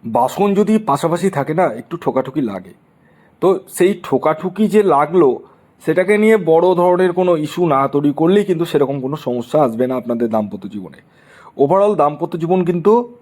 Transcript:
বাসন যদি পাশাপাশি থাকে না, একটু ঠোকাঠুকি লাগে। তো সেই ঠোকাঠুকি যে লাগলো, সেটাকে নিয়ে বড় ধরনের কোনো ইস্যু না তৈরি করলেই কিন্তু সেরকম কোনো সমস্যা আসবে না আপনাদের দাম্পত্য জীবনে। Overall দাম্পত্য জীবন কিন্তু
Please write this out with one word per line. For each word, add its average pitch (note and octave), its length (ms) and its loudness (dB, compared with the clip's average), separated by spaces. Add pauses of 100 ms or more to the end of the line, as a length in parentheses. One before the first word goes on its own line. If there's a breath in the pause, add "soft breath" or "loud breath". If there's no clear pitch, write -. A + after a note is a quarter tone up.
বাসন B2 480 0
যদি G#3 240 2
পাশাপাশি E3+ 520 -2
থাকে C#3+ 240 -4
না, F3+ 100 0
একটু A#2+ 340 -6
ঠোকাঠুকি C3+ 440 -4
লাগে। F#2+ 320 -8 (680 soft breath)
তো F#3 180 2 (100)
সেই F#3+ 340 0
ঠোকাঠুকি F3+ 640 -2
যে G#3 160 2
লাগলো, D3+ 560 2 (460 soft breath)
সেটাকে F3+ 320 0
নিয়ে A3 200 4
বড় F3 380 4
ধরনের F3+ 380 2
কোনো F3+ 240 2
ইস্যু D3+ 300 -2
না C#3 200 2
তৈরি C#3+ 280 0
করলেই F#3 280 2
কিন্তু E3+ 220 -2
সেরকম C#3+ 360 -2
কোনো C3 140 -6
সমস্যা B2+ 460 -2
আসবে B2 260 0
না B2+ 80 -4
আপনাদের A#2+ 340 -4
দাম্পত্য G#2 400 -6
জীবনে। F#2+ 280 -14 (600 loud breath)
Overall F#3+ 380 2
দাম্পত্য D#3 440 -2
জীবন F3 260 0
কিন্তু G3 560 0